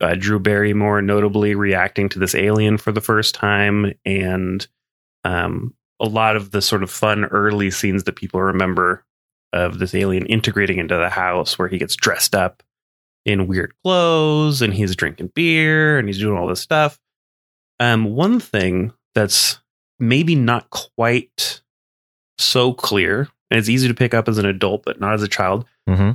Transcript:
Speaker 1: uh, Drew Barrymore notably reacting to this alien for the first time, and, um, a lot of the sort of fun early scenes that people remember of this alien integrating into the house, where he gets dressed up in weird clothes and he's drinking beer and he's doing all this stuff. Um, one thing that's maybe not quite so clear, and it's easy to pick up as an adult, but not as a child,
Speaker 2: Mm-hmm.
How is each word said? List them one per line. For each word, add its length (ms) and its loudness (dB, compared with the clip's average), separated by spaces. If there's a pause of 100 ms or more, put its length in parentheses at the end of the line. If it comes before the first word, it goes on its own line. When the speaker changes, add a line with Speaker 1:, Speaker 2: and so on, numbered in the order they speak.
Speaker 1:
uh, 160 0
Drew 240 0
Barrymore 600 2
notably 540 2
reacting 560 0
to 80 -10
this 160 0
alien 420 2
for 160 -4
the 80 -2
first 340 0
time, 580 0 (120)
and, 640 -4 (580)
um, 500 -4 (260)
a 60 -2
lot 300 2
of 140 -6
the 100 -2
sort 220 0
of 80 -6
fun 360 0
early 440 0
scenes 340 -2
that 120 -6
people 260 -4
remember 600 0 (480)
of 260 -2
this 160 -4
alien 320 0
integrating 520 0
into 180 -2
the 120 0
house, 500 -4
where 100 -2
he 100 -4
gets 160 -4
dressed 400 -2
up 280 0 (640)
in 220 0
weird 260 -4 (120)
clothes 760 2
and 140 0
he's 220 -2
drinking 380 -4
beer 640 2
and 100 -2
he's 100 -4
doing 180 0
all 120 -2
this 120 -4
stuff. 380 0 (800)
Um, 380 2
one 240 2
thing 520 -2 (220)
that's 460 0 (400)
maybe 340 2
not 360 0
quite 920 -4 (760)
so 360 2
clear, 540 0 (220)
and 100 4
it's 80 -2
easy 180 4
to 80 2
pick 180 0
up 160 2
as 100 0
an 80 2
adult, 380 0
but 160 -6
not 140 0
as 80 0
a 60 -2
child, 360 0 (240)
Speaker 2:
Mm-hmm. 260 2